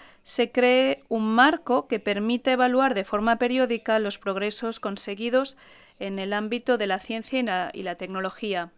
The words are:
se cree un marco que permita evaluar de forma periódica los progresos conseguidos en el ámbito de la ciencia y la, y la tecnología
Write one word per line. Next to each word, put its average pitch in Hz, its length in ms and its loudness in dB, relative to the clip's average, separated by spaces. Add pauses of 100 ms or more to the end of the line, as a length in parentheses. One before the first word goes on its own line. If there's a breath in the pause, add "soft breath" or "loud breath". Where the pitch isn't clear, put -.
(240 loud breath)
se 233 280 -2
cree 254 560 4
un 226 160 -2 (120)
marco 277 520 4
que - 120 -2
permita 220 520 0
evaluar 254 440 4
de 185 100 -2
forma 226 320 2
periódica 240 600 0
los 208 180 -4
progresos 208 640 -4
conseguidos 226 760 -2 (440 loud breath)
en 196 200 -6
el 196 140 -4
ámbito 233 440 -2
de 214 100 -2
la 190 120 -2
ciencia 233 400 -6
y 247 40 0
la, 185 300 -2
y 190 100 -10
la 175 120 -6
tecnología 185 840 -6